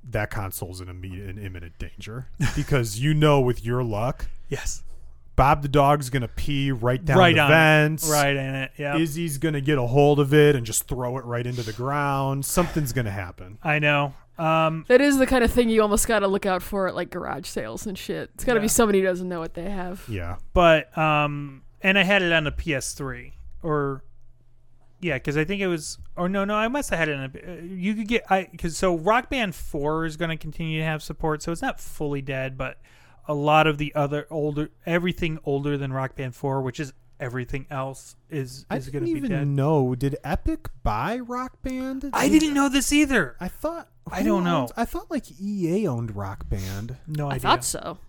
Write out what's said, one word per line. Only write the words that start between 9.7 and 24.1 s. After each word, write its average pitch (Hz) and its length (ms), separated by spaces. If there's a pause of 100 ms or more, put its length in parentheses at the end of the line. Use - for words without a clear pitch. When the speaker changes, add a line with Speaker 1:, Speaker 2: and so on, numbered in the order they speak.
Speaker 1:
a 123 80
hold 143 320
of 143 160
it 147 220
and 120 100
just - 220
throw 123 300
it 123 60
right 120 220
into 123 160
the 110 100
ground. 139 720
Something's 160 480
gonna 117 200
happen. 95 500
Speaker 2:
I 156 160
know. 143 360 (220)
Um, 160 520
Speaker 3:
That 254 120
is 285 180
the 262 80
kind 247 180
of 226 80
thing 247 160
you 220 140
almost 208 260
gotta 208 200
look 196 180
out 185 160
for 196 260
at, - 60
like, 180 160
garage - 380
sales - 380
and 196 120
shit. 160 360
It's - 100
gotta 240 160
Speaker 2:
Yeah. - 20
Speaker 3:
be 214 60
somebody 208 320
who 190 60
doesn't 180 220
know 175 120
what 165 140
they 170 140
have. 185 400
Speaker 1:
Yeah. 90 280 (160)
Speaker 2:
But, 165 440
um, 147 680 (200)
and 190 160
I 196 60
had 196 180
it 170 100
on 160 140
a 139 60
P - 220
S 127 200
three, 131 400 (300)
or, 143 380 (1000)